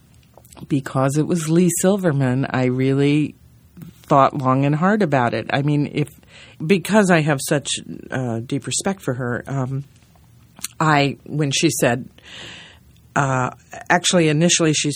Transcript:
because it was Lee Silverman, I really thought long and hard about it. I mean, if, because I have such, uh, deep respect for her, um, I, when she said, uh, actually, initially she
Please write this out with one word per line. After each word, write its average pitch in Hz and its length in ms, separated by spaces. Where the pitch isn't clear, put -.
because 135 500
it 151 100
was 160 220
Lee 175 200
Silverman, 139 680
I 127 160
really 135 720
thought 139 340
long 131 280
and 143 100
hard 196 260
about 139 320
it. 113 180
I 139 100
mean, 147 320
if, 147 160
because 190 440
I 165 120
have 147 260
such, 143 220
uh, 120 280
deep 131 280
respect 190 340
for 135 140
her, 120 320
um, 135 360
I, 143 460
when 147 260
she 160 180
said, 127 400
uh, 131 360
actually, 175 380
initially 160 460
she 147 220